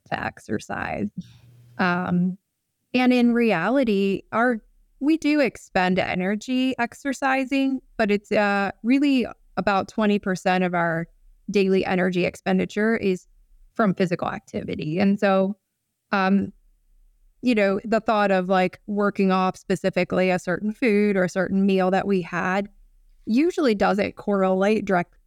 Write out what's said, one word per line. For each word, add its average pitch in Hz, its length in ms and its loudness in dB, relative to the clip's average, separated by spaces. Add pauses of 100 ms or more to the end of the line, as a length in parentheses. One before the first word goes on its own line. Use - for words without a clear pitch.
to - 120 -6
exercise. - 880 -8 (680)
Um, 180 600 -2 (560)
and 247 180 2
in 240 220 4
reality, 208 880 0 (100)
our, 233 300 0 (400)
we 311 160 2
do 302 220 0
expend 185 580 0
energy 214 800 -2
exercising, 269 1040 -2 (160)
but 214 140 0
it's, 208 200 -2
uh, 202 400 0 (120)
really 269 420 2 (320)
about 196 300 0
twenty 208 320 0
percent 185 440 0
of 180 120 -2
our 170 320 -2 (420)
daily 190 340 2
energy 180 400 0
expenditure 190 720 -2
is 185 320 -2 (460)
from 208 220 2
physical 175 340 -2
activity. - 680 -8
And 202 200 2
so, 190 380 0 (540)
um, 196 420 0 (880)
you 247 140 2
know, 196 280 2
the 220 160 0
thought 208 300 0
of, 185 180 0
like, 185 380 0
working 202 460 0
off 185 260 0
specifically 185 720 -2
a 180 80 2
certain 185 340 -4
food 208 460 2
or 185 60 2
a 180 60 0
certain 190 360 0
meal 190 240 2
that 185 160 0
we 196 160 0
had 185 480 -4 (560)
usually 277 480 2
doesn't 196 420 0
correlate 196 680 0
direct-, 185 420 -2